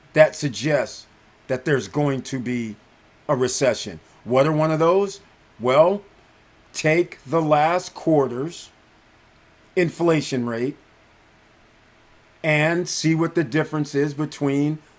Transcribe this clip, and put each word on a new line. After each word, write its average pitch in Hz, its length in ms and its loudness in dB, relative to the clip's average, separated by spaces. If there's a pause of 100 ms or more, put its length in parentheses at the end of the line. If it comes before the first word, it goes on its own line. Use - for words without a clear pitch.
(120)
that 151 220 6
suggest 131 720 -4 (400)
that 127 180 -4
there's 131 240 0
going 143 340 -2
to - 160 -6
be 117 380 -6 (520)
a 151 60 0
recession. 123 640 -2 (260)
What 131 220 2
are 160 60 0
one 156 180 2
of 156 80 0
those? 190 420 0 (380)
Well, 156 440 4 (720)
take 165 540 0
the 147 140 0
last 156 540 2
quarter's 139 760 0 (1040)
inflation 156 720 0
rate 120 300 -4 (1700)
and 160 460 0
see 160 280 0
what 165 180 -2
the 175 80 2
difference 151 520 -2
is 143 200 0
between 147 640 -2 (200)